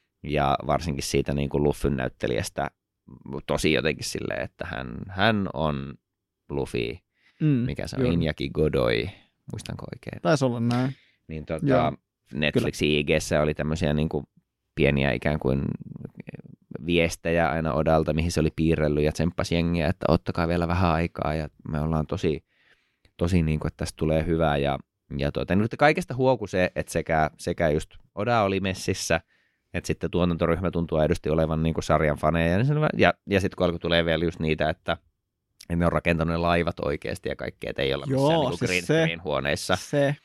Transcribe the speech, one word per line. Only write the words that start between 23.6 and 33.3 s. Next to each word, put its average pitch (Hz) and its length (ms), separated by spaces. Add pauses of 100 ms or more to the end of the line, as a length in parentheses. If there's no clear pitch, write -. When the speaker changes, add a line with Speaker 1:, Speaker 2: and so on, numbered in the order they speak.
Speaker 1:
että - 100
tästä - 200
tulee 80 280
hyvää 80 320
ja, 69 220 (380)
ja 71 140
tuota, 78 240
nyt 107 240
kaikesta 151 360
huoku 131 320
se, 90 280
että - 160
sekä, 78 460
sekä 85 320
just 76 200 (260)
Oda 113 260
oli 98 180
messissä, 92 600 (520)
että 87 140
sitten 85 240
tuotantoryhmä 85 600
tuntuu 82 260
aidosti 76 320
olevan 80 340
niinku 80 180
sarjan 76 360
faneja, 82 400
niin 120 80
se 147 60
on 147 60
hyvä. 151 200
Ja, 87 160 (160)
ja 95 120